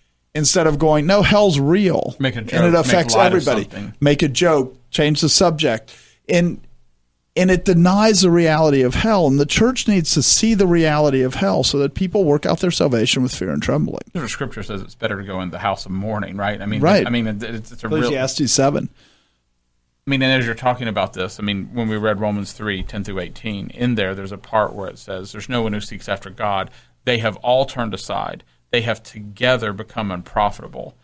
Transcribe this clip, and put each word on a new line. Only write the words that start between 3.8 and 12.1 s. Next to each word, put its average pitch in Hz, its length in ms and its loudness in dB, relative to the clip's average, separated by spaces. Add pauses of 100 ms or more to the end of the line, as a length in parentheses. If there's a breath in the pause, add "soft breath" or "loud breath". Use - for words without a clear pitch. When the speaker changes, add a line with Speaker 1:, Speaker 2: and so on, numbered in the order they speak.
Speaker 1:
Make 147 240 2
a 151 60 2
joke, 139 480 0 (140)
change 151 320 0
the 151 60 2
subject. 151 640 0 (360 loud breath)
And, 175 320 0 (760)
and 185 140 4
it 180 160 2
denies 190 560 4
the 180 80 6
reality 156 500 4
of 123 140 2
hell. 202 320 2
And 135 120 2
the 156 60 2
church 240 420 0
needs 190 280 2
to 143 80 2
see - 320 2
the 196 120 4
reality 151 540 4
of 127 140 0
hell 190 280 0
so 143 160 0
that 143 140 0
people 185 320 0